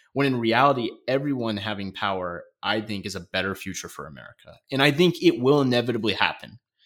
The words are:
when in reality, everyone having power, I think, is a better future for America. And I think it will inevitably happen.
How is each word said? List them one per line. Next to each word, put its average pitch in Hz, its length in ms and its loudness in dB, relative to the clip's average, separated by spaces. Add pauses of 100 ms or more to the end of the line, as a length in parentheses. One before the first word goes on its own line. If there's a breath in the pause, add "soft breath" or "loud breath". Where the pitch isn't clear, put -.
(140 soft breath)
when 139 120 2
in 131 140 0
reality, 117 500 2 (160)
everyone 127 520 -2
having 101 340 -6
power, 90 520 -4 (180)
I 104 180 -2
think, 104 240 -8
is 98 120 -8
a 92 40 -8
better 95 340 -4
future 92 340 -10
for 73 180 -14
America. - 520 -20 (140)
And 135 100 0
I 147 100 6
think 170 300 2
it 170 180 4
will 139 200 6
inevitably 120 540 0
happen. 101 440 -4 (280 soft breath)